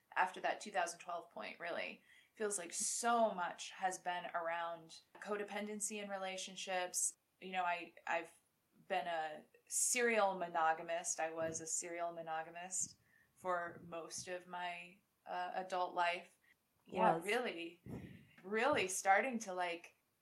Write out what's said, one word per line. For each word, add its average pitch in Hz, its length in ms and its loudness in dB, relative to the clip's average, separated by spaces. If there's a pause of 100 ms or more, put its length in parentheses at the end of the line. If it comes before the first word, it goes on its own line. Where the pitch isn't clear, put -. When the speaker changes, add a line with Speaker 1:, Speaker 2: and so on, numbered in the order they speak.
(160)
Speaker 1:
after 185 260 2
that - 180 0
two 208 100 -8
thousand 180 300 0
twelve 175 320 -8
point, - 260 -10
really, 135 440 -6 (320)
feels 202 240 -2
like 170 140 -8
so 233 600 4
much - 440 -4
has 185 200 0
been 175 360 -2
around 170 600 -2 (320)
codependency 208 760 -4
in 202 80 -8
relationships. 190 1040 -2 (260)
You 185 120 -8
know, 185 120 2
I, 175 280 -2 (140)
I've 170 240 0 (580)
been 185 180 2
a 156 360 -2 (240)
serial 226 680 4
monogamist. 170 840 2
I 160 120 0
was 160 280 -2
a 160 60 -8
serial 170 460 -4
monogamist 170 840 -6 (440)
for 170 480 0
most 170 400 -8
of 180 180 -6
my, 175 500 -8 (320)
uh, 180 280 -2
adult 185 380 0
life. 175 340 2 (580)
Yeah, 185 280 6
Speaker 2:
Was. 170 100 -2
Speaker 1:
really, 190 560 0 (640)
really 220 440 4
starting 220 520 4
to, 190 140 -6
like, 175 400 -4 (280)